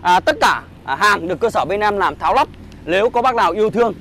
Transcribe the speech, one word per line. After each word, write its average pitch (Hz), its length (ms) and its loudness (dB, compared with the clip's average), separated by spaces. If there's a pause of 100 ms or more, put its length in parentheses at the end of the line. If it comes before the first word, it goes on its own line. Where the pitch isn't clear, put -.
À, 180 180 4
tất 302 220 0
cả, 175 200 2 (240)
à, 135 100 -4
hàng 185 320 0
được 180 120 -4
cơ 226 100 0
sở 147 160 -2
bên 190 140 -4
em 208 180 0
làm 156 180 0
tháo 165 180 -2
lắp. 262 140 2 (380)
Nếu 196 240 0
có 240 120 0
bác 254 140 0
nào 202 160 2
yêu 214 180 0
thương 214 320 0